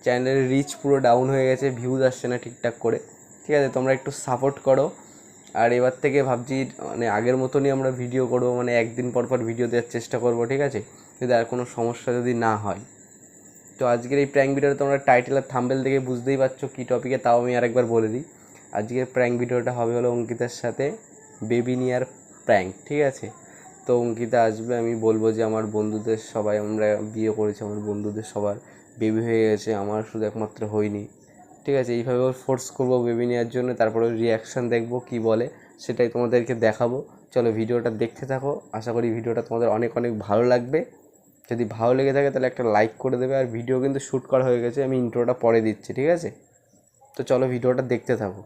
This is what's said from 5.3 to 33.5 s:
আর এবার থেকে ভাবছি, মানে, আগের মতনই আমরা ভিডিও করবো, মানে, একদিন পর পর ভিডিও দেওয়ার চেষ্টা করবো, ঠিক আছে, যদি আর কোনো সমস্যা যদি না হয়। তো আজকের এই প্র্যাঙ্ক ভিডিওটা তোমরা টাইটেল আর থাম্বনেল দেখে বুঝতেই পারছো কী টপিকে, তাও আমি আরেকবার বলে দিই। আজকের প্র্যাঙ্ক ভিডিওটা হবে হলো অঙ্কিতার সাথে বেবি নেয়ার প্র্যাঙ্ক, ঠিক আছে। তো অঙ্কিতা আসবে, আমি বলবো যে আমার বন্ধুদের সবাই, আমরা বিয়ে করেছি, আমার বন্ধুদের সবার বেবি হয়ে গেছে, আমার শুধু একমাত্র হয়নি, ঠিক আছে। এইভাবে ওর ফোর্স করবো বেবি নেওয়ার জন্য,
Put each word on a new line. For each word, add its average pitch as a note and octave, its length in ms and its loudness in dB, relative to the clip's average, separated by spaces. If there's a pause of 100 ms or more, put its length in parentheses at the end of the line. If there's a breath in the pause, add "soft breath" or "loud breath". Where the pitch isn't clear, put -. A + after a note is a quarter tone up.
আর A#2 180 2
এবার B2 200 2 (100)
থেকে C#3 220 2
ভাবছি, C3 420 -2 (140)
মানে, A#2 300 -4
আগের A#2 280 2
মতনই C3+ 320 2
আমরা C3+ 220 0
ভিডিও B2+ 360 -2
করবো, B2 280 2
মানে, B2 240 -2
একদিন A#2 320 -2
পর B2 160 0
পর B2+ 100 0
ভিডিও A#2 300 -2
দেওয়ার A#2 240 -2
চেষ্টা A#2 280 -4
করবো, A#2 260 0
ঠিক C3+ 160 -2
আছে, B2 200 -2 (400 loud breath)
যদি B2 120 0
আর A#2 120 2
কোনো B2 200 -4 (100)
সমস্যা A#2 380 -2
যদি B2 200 0
না A2+ 240 0
হয়। G2+ 220 -6 (1000)
তো C3 60 0
আজকের B2 340 2
এই C#3 60 4
প্র্যাঙ্ক C#3 300 2
ভিডিওটা C#3 220 2
তোমরা C#3 200 0
টাইটেল B2+ 400 4
আর C3+ 120 2
থাম্বনেল B2+ 340 0
দেখে C3+ 160 2
বুঝতেই B2+ 380 -2
পারছো C3 300 -2
কী B2+ 160 -10
টপিকে, B2 340 -2
তাও A#2+ 240 4
আমি B2 140 0
আরেকবার A#2+ 300 2
বলে A2+ 220 2
দিই। B2 160 -4 (480 loud breath)
আজকের B2 340 -2
প্র্যাঙ্ক B2 340 0
ভিডিওটা B2 320 0
হবে A#2+ 240 -2
হলো A#2+ 160 2
অঙ্কিতার A#2+ 360 -4
সাথে C3+ 500 -6 (460)
বেবি A#2+ 320 0
নেয়ার B2+ 300 -2 (400)
প্র্যাঙ্ক, G2 300 2 (120)
ঠিক D3 140 -2
আছে। C3 280 -2 (580 loud breath)
তো B2 120 4
অঙ্কিতা A#2 440 0
আসবে, A2+ 340 0
আমি A#2 180 -2
বলবো A2 360 2
যে A2 120 0
আমার A2 220 0
বন্ধুদের G#2+ 520 -2 (160)
সবাই, G#2+ 240 0
আমরা G#2+ 440 0
বিয়ে A2 300 -2
করেছি, G#2+ 320 -2
আমার G#2 160 -6
বন্ধুদের G#2 440 -6
সবার G#2 320 -4 (440 loud breath)
বেবি A2 220 0
হয়ে A2+ 280 2
গেছে, G#2+ 260 0
আমার G#2 360 -4
শুধু A2 140 -4
একমাত্র G#2+ 420 -6
হয়নি, G#2 400 -2 (580 loud breath)
ঠিক C#3 100 2
আছে। A#2+ 180 0
এইভাবে B2 260 0
ওর B2+ 140 2
ফোর্স C3 380 -4
করবো B2+ 320 2
বেবি A#2+ 220 0
নেওয়ার A#2+ 240 0
জন্য, B2 240 -2